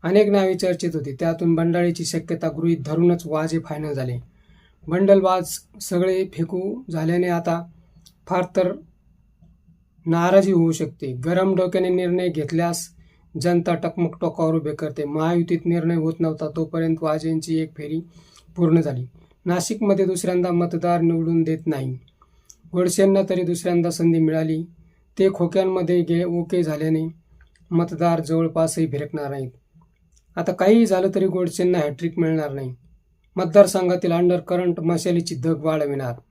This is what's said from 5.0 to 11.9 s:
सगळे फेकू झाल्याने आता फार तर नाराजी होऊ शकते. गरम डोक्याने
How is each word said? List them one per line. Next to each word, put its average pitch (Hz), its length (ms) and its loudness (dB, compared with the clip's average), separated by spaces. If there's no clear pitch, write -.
सगळे 185 520 0
फेकू 190 480 -4
झाल्याने 165 360 0
आता 170 400 -2
फार 185 160 0
तर 185 180 2
नाराजी 180 460 4
होऊ 165 200 4
शकते. 143 420 -6
गरम 175 420 0
डोक्याने 185 340 0